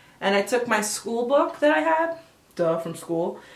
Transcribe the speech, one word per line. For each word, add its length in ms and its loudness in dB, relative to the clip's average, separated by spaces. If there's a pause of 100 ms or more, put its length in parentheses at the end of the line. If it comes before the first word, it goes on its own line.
(220)
and 120 2
I 60 4
took 260 -2
my 140 2
school 480 -4
book 300 2
that 180 4
I 40 2
had, 360 0 (400)
duh, 220 0
from 160 -8
school, 460 -4 (160)